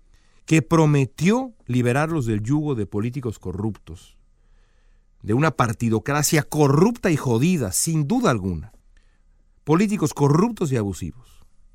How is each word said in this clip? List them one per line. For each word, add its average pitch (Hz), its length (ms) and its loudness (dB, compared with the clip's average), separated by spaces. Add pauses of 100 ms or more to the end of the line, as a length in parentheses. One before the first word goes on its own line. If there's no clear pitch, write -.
(460)
que 156 160 2
prometió 160 920 2 (120)
liberarlos 123 600 0
del 107 160 -2
yugo 147 320 -2
de 107 120 -6
políticos 120 520 -8
corruptos, 92 800 -10 (1040)
de 104 120 -2
una 151 180 2
partidocracia 131 920 0
corrupta 156 720 2
y 151 40 2
jodida, 131 540 0
sin 156 380 -2
duda 233 240 2
alguna. 92 400 -4 (920)
Políticos 175 500 0
corruptos 165 600 0
y 127 40 0
abusivos. - 680 -8 (280)